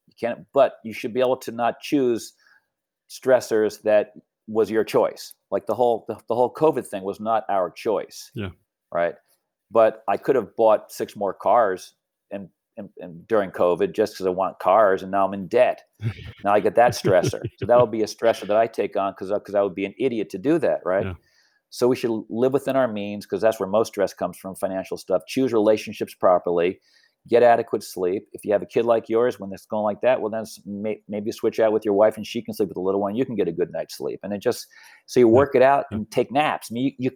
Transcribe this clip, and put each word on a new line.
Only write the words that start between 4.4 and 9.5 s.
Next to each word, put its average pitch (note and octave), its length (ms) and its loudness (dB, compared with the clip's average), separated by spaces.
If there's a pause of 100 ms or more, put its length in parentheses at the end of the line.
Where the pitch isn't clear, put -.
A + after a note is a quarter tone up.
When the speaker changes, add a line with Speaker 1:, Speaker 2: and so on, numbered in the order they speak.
Speaker 1:
was G#2+ 220 0
your A2 140 2
choice. - 500 -2 (160)
Like, G2 160 -4
the A2 100 -4
whole, A#2 320 0
the, G#2+ 100 -10 (100)
the A2+ 80 -2
whole A#2+ 180 2
covid D3+ 320 0
thing G2+ 180 -10
was F#2+ 160 -8
not A2 300 -2
our F#2+ 220 0
choice. - 640 -6
Speaker 2:
Yeah. G#2 140 -8 (440)
Speaker 1:
Right? E2+ 220 -2 (560)